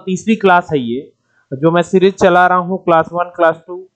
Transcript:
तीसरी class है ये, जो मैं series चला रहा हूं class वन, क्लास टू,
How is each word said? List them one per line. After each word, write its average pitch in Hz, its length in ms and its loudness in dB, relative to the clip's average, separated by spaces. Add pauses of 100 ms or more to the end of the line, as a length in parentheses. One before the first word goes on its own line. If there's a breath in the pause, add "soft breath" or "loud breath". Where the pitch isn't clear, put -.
तीसरी 190 300 -2
class 175 380 2
है 143 60 0
ये, 123 320 -8 (420)
जो 147 180 0
मैं 175 100 0
series 190 320 0
चला 180 340 2
रहा 180 100 0
हूं 180 200 -4
class 165 360 0
वन, 175 100 -4
क्लास 170 440 -2
टू, 180 80 -14 (200)